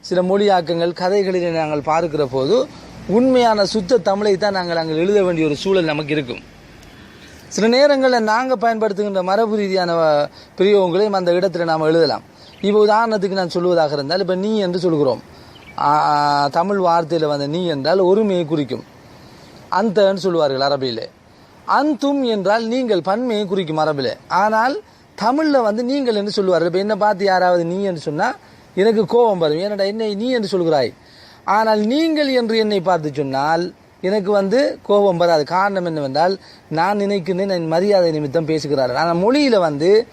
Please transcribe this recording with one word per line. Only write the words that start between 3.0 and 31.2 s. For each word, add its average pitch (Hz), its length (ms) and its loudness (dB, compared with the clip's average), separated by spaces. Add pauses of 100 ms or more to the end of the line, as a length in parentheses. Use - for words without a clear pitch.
உண்மையான 233 560 2
சுத்த 214 340 0
தமிழை 202 380 0
தான் 202 160 -2
நாங்கள் 175 240 -4
அங்கே 160 200 -2
எழுத 196 260 2
வேண்டிய 165 240 0
ஒரு 147 100 -2
சூழல் 190 280 0
நமக்கு 151 280 -4
இருக்கும். 123 280 -6 (1080)
சில 214 200 0
நேரங்கள்ல 262 500 4
நாங்க 233 380 0
பயன்படுத்துகின்ற 208 640 -2
மரபு 208 340 0
ரீதியான 185 380 0
வ-, 151 340 2 (280)
பிரயோகங்களையும் 196 560 2
அந்த 180 200 0
இடத்துல 175 320 0
நாம 160 220 0
எழுதலாம். 156 360 2 (380)
இப்ப 208 260 4
உதாரணத்துக்கு 208 540 0
நான் 175 100 -4
சொல்வதாக 175 420 0
இருந்தால், 147 280 -4
இப்ப 185 140 -2
நீ 208 240 -2
என்று 180 200 -2
சொல்கிறோம். 147 440 0 (560)
ஆ, 147 760 2
தமிழ் 190 260 -2
வார்த்தையில 170 480 0
வந்த 143 200 -2
நீ 175 200 -4
என்றால் 156 320 0
ஒருமையை 190 460 2
குறிக்கும். 147 400 -4 (880)
அந்தன்னு 196 460 2
சொல்வார்கள் 156 440 0
அரபியிலே. 135 460 -2 (580)
அந்தும் 277 580 0
என்றால் 220 440 0
நீங்கள், 226 340 0
பன்மையை 208 460 -2
குறிக்கும் 165 320 -4
அரபிலே. 143 360 -2 (140)
ஆனால் 220 540 0 (360)
தமிழ்ல 277 440 2
வந்து 214 220 -2
நீங்கள் 254 300 -2
என்று 202 160 -2
சொல்லுவார்கள். 185 360 0
இப்ப 180 120 0
என்னை 208 180 -2
பார்த்து 202 280 0
யாராவது 180 400 2
நீ 180 180 -4
என்று 180 180 -4
சொன்னா 180 340 -4 (400)
எனக்கு 208 320 2
கோபம் 226 320 2
வரும். 156 200 0
ஏனடா 196 260 -2
என்னை 214 300 -4
நீ 226 160 -4
என்று 226 180 -2
சொல்கிறாய்? 160 420 0 (540)